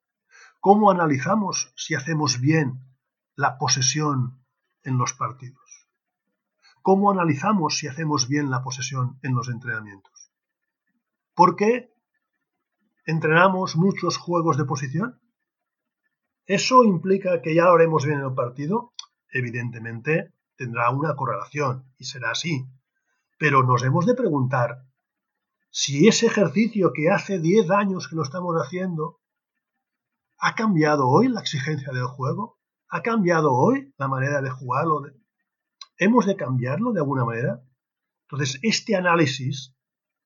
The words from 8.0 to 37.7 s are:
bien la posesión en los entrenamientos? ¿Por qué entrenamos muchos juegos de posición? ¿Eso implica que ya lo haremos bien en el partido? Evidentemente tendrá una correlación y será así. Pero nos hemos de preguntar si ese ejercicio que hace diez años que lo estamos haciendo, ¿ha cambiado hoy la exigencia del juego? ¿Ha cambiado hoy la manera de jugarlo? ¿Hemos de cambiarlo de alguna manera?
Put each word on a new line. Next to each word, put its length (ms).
bien 220
la 120
posesión 640
en 120
los 120
entrenamientos? 880
¿Por 220
qué 380
entrenamos 720
muchos 400
juegos 400
de 80
posición? 560
¿Eso 380
implica 580
que 140
ya 80
lo 120
haremos 300
bien 140
en 60
el 80
partido? 600
Evidentemente 1040
tendrá 320
una 260
correlación 840
y 60
será 280
así. 360
Pero 260
nos 200
hemos 220
de 100
preguntar 720
si 400
ese 160
ejercicio 640
que 180
hace 300
diez 320
años 380
que 80
lo 60
estamos 340
haciendo, 640
¿ha 160
cambiado 540
hoy 220
la 100
exigencia 540
del 140
juego? 520
¿Ha 140
cambiado 500
hoy 440
la 120
manera 320
de 80
jugarlo? 520
¿Hemos 280
de 100
cambiarlo 560
de 80
alguna 240
manera? 380